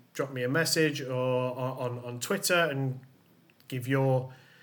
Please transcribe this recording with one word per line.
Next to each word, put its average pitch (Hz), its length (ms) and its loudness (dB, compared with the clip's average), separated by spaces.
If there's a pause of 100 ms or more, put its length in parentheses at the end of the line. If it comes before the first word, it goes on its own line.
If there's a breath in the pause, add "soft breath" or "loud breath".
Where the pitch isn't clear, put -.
(120)
drop 139 200 -4
me 127 100 -4
a 123 60 0
message 156 520 2
or 127 580 0
on, 127 400 -4
on, 123 60 -12
on 120 160 -8
Twitter 180 500 2
and 135 300 -2 (680)
give 123 200 -6
your, 135 420 2 (320 loud breath)